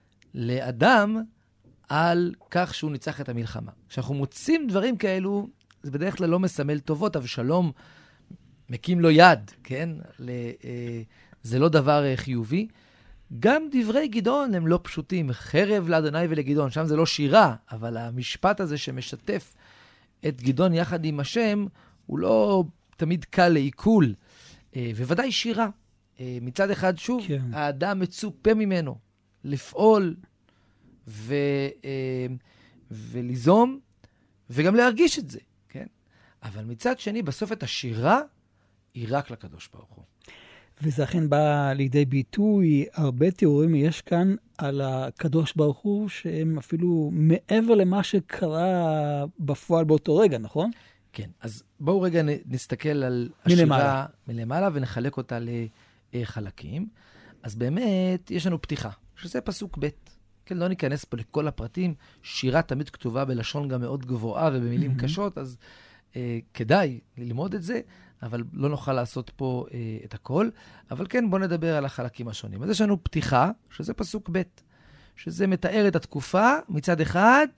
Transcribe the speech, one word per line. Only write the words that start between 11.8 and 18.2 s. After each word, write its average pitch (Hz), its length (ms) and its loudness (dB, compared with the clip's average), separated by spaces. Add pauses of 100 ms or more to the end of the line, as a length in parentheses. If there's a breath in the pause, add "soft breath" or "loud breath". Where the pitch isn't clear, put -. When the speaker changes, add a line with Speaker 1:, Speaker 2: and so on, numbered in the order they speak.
Speaker 1:
אה, 131 120 0
חיובי. 131 520 -4 (720 soft breath)
גם 277 220 4 (100)
דברי 254 360 0
גדעון 233 460 0
הם 165 120 0
לא 170 160 4
פשוטים, 156 500 -6
"חרב 190 560 0
לאדוני 160 400 2
ולגדעון", 143 420 0
שם 156 160 -4
זה 151 100 2
לא 160 100 4
שירה, 147 480 4 (160)
אבל 117 260 -8
המשפט 123 640 -4